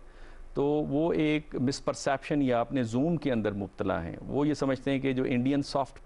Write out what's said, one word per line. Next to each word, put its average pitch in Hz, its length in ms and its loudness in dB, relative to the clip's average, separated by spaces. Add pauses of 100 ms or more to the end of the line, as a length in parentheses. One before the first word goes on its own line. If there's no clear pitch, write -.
(560)
तो 139 80 2
वो 147 480 2
एक 151 440 0
misperception 139 840 0
या 123 180 4
अपने 127 240 0
zoom 131 320 2
के 147 140 0
अंदर 110 220 0
मुब्तला 98 460 -2
हैं। 85 240 -6
वो 123 220 0
ये 147 100 2
समझते 135 360 0
हैं 135 100 2
कि 135 140 0
जो 127 100 2
Indian 135 380 2
soft - 440 -2